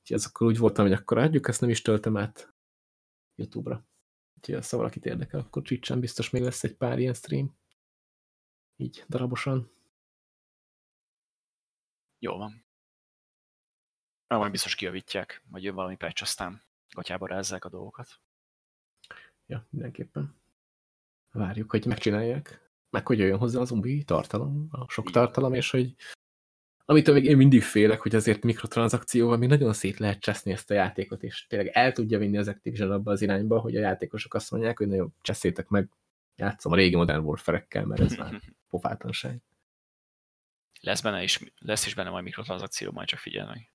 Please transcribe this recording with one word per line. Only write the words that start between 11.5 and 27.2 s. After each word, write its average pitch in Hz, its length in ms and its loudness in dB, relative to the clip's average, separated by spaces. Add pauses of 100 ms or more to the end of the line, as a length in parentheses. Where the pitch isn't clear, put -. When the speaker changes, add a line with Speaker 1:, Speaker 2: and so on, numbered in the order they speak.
Speaker 2:
Jó - 180 -6
van. 104 280 -14 (1600)
Na, 120 120 0
majd 104 120 -2
biztos - 240 -6
kijavítják, 92 760 -10
majd 92 160 -14
jön 95 100 -6
valami 92 220 -8
patch, - 260 -8
aztán 98 400 -8 (320)
gatyába 92 320 -10
rázzák 92 380 -8
a - 40 -14
dolgokat. 95 520 -18 (1300)
Speaker 1:
Ja, 117 240 -12
mindenképpen. 143 680 -10 (920)
Várjuk, 107 380 -6
hogy 107 160 0
megcsinálják. 117 840 -2 (200)
Meg - 160 -4
hogy 120 120 2
jöjjön 98 200 4
hozzá 120 220 0
az 127 100 -2
új 127 320 -2
tartalom, 143 680 -2
a 127 200 -10
sok - 180 -6
Speaker 2:
Igen. 120 140 6
Speaker 1:
tartalom, 127 320 2
és 117 160 -2
hogy 127 240 0 (880)
amitől 151 300 8
még 139 100 6